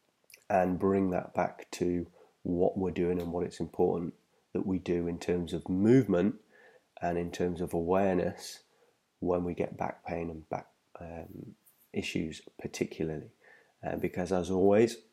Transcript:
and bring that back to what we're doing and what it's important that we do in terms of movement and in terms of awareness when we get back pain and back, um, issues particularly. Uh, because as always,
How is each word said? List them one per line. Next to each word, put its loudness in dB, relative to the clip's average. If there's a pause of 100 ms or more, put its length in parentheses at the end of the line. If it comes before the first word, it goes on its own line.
(500)
and 2
bring 2
that -4
back -4
to -2 (380)
what 2
we're 0
doing 0
and -6
what -2
it's -8
important 0 (380)
that -2
we 0
do 0
in -4
terms -2
of -4
movement 6 (680)
and 0
in -2
terms -2
of -4
awareness 0 (600)
when 0
we -2
get -4
back -6
pain -4
and -12
back, -6 (320)
um, -14 (380)
issues -4 (180)
particularly. -6 (580)
Uh, -4
because -2
as 0
always, 6 (160)